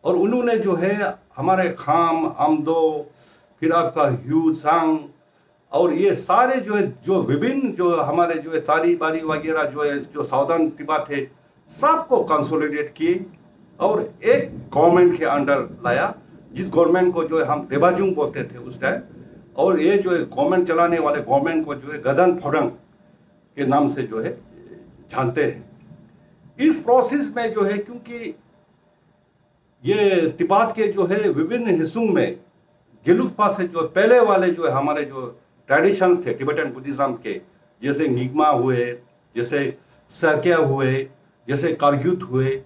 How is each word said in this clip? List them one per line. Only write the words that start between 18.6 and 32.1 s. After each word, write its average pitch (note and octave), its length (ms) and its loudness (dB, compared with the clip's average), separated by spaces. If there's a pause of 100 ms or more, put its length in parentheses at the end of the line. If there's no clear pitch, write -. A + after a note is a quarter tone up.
time। D3 200 -2 (560)
और E3 240 4
ये F#3+ 180 4
जो F#3 120 0
है E3+ 140 2
government F3 440 0
चलाने E3+ 300 2
वाले D3 240 0
government D#3 440 0
को C#3+ 80 -6
जो C3+ 180 -12
है D3+ 100 -10
गदन E3+ 360 4
फोडंग D3 320 -2 (840)
के C#3 100 -2
नाम C#3 220 2
से C3 140 -6
जो A2 180 -6
है E3+ 120 -6 (760)
जानते C3 340 -2
हैं। - 200 -6 (960)
इस D4+ 260 2
process B3+ 520 2
में A#3 160 -2
जो G#3+ 120 0
है G3+ 140 -2
क्योंकि A#3 560 -12 (1500)
ये F#3+ 440 2 (100)
तिब्बत A3+ 380 2
के G#3 160 0
जो F#3+ 140 0
है G#3 220 0
विभिन्न F3+ 500 0
हिस्सों G#3+ 280 -2
में C#3+ 320 0 (680)